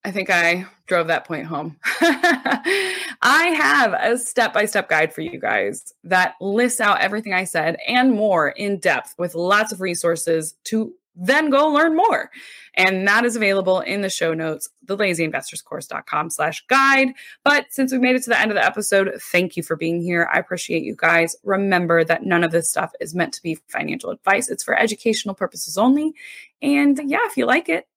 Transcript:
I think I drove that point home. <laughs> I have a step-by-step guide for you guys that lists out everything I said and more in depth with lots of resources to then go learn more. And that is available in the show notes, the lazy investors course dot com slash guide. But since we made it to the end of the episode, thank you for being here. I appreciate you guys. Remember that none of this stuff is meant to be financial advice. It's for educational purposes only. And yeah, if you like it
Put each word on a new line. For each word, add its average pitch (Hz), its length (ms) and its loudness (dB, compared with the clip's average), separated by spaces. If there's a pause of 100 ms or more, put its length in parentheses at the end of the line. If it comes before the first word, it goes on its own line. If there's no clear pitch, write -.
I 202 60 -6
think 190 180 -4
I 175 360 2 (220)
drove 170 200 0
that 165 200 -2
point 156 180 -6
home. 160 320 -8 (120)
<laughs> - 120 -4
I 339 1600 0
have 277 420 2
a 240 180 0
step-by-step 214 720 0
guide 160 260 0
for - 60 -12
you 160 180 -8
guys 104 560 -4 (120)
that 180 340 2
lists 226 400 0
out 208 220 2
everything 208 320 -2
I 185 100 0
said 160 320 -2 (100)
and 254 280 4
more 196 340 2
in 202 320 -4
depth 147 380 0
with 175 180 -6
lots 202 380 2
of 180 80 -8
resources 165 760 -2 (100)
to 220 280 -2 (240)
then 277 320 2
go 285 180 4
learn 311 300 2
more. - 340 0 (440)
And 190 340 2
that 226 160 2
is 233 100 0
available 196 460 2
in 202 180 -4
the 190 100 -2
show 165 240 -2
notes, 160 360 -6 (120)
the 196 140 -6
lazy 180 300 0
investors 156 360 -10
course 160 240 -12
dot - 200 -10
com 156 240 -4
slash 156 380 -6
guide. 269 420 4 (340)
But 285 260 4
since 262 220 -2
we 262 80 0
made 254 160 4
it 254 80 0
to 233 60 -10
the 226 100 2
end 220 120 2
of 208 40 -2
the 120 100 2
episode, 196 460 2 (100)
thank 180 360 0
you 165 60 -4
for 160 120 -4
being 165 260 -2
here. 170 300 0
I 165 80 2
appreciate 170 440 -4
you - 120 -6
guys. 165 480 2
Remember 180 600 2
that 165 180 -2
none 170 220 2
of 160 60 -2
this 165 180 0
stuff - 320 -4
is 147 120 -10
meant 180 200 -2
to - 100 -14
be 160 240 -6
financial - 440 -6
advice. - 380 0
It's - 140 -6
for - 160 0
educational 214 560 -2
purposes 170 420 -8
only. 294 360 2 (480)
And 285 440 2
yeah, 359 200 0
if 403 100 -6
you 247 100 0
like 277 220 0
it - 180 -2 (120)